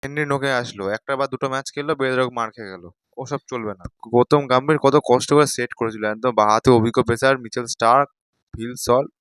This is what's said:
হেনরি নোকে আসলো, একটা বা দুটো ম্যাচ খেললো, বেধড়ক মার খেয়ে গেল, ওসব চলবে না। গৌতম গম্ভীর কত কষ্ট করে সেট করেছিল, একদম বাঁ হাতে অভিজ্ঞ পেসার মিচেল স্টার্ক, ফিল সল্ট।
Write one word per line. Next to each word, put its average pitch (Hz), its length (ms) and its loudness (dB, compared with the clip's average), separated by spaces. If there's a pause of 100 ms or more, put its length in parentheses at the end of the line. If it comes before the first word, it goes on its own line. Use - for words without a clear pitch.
হেনরি 147 220 -4
নোকে 139 260 -2
আসলো, 117 360 -4
একটা 110 280 -6
বা 135 100 0
দুটো 131 220 -6
ম্যাচ 135 260 -6
খেললো, 143 200 -4
বেধড়ক 131 380 -2
মার 113 180 -4
খেয়ে 104 220 -16
গেল, 90 120 -16 (320)
ওসব 135 320 -8
চলবে 110 300 -8
না। 90 60 -20 (280)
গৌতম 123 340 4
গম্ভীর 135 320 2
কত 139 260 4
কষ্ট 123 300 2
করে 147 120 6
সেট 123 260 -6
করেছিল, 110 320 -6
একদম 110 300 -2
বাঁ 107 160 4
হাতে 113 200 4
অভিজ্ঞ 117 320 4
পেসার 120 360 2
মিচেল 120 280 -10
স্টার্ক, 120 420 2 (460)
ফিল 120 220 -10
সল্ট। 123 340 0 (100)